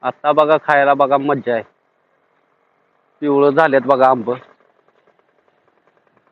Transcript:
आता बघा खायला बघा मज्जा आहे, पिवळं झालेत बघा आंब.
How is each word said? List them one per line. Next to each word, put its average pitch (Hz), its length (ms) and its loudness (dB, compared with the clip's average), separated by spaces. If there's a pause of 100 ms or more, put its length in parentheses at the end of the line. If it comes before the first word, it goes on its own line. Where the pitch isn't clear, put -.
आता 131 300 -4
बघा 151 260 2
खायला 143 360 0
बघा 139 240 0
मज्जा 139 360 -4
आहे, 113 100 -6 (1600)
पिवळं 143 280 2
झालेत 139 360 2
बघा 131 240 2
आंब. 120 220 -2 (2000)